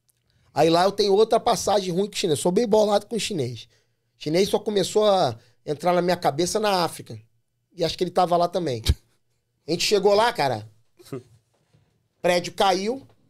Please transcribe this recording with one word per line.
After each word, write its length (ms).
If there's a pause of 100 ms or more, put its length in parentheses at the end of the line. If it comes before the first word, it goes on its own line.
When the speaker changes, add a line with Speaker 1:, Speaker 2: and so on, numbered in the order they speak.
(540)
Speaker 1:
Aí 160
lá 140
eu 80
tenho 220
outra 260
passagem 520
ruim 140
com 80
o 20
chinês. 220
Sou 140
bem 140
bolado 400
com 100
o 40
chinês. 480 (500)
O 40
chinês 260
só 100
começou 460
a 320 (300)
entrar 260
na 80
minha 160
cabeça 440
na 240
África. 340 (560)
E 80
acho 160
que 60
ele 80
tava 240
lá 100
também. 360 (840)
A 60
gente 120
chegou 300
lá, 180
cara. 360 (420)
Speaker 2:
<laughs> 100 (1000)
Speaker 1:
Prédio 300
caiu. 520 (240)